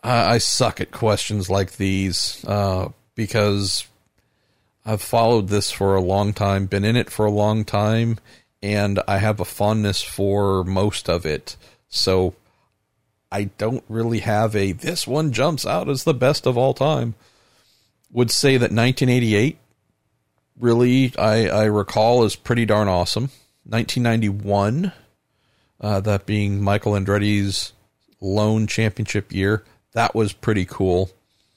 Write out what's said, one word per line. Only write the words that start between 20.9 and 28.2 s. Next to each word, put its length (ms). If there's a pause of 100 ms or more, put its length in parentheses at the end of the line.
I, 320
I 160
recall, 580
is 140
pretty 280
darn 220
awesome. 420 (360)
Nineteen 380
ninety-one, 920 (880)
uh, 180
that 260
being 360
Michael 320
Andretti's 800 (480)